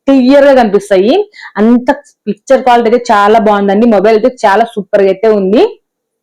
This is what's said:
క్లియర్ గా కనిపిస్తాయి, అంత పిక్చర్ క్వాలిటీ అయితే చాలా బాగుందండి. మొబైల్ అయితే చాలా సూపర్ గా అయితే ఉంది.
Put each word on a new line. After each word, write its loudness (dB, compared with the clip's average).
క్లియర్ 2
గా 4
కనిపిస్తాయి, 0
అంత 0
పిక్చర్ -2
క్వాలిటీ 0
అయితే 0
చాలా 2
బాగుందండి. 0
మొబైల్ 2
అయితే 0
చాలా 0
సూపర్ -2
గా 0
అయితే -2
ఉంది. 0